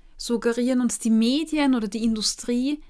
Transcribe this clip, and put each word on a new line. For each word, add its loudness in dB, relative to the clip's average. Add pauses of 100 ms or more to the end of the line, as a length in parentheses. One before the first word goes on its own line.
(180)
suggerieren 0
uns 0
die 0
Medien 2
oder -2
die -6
Industrie, -2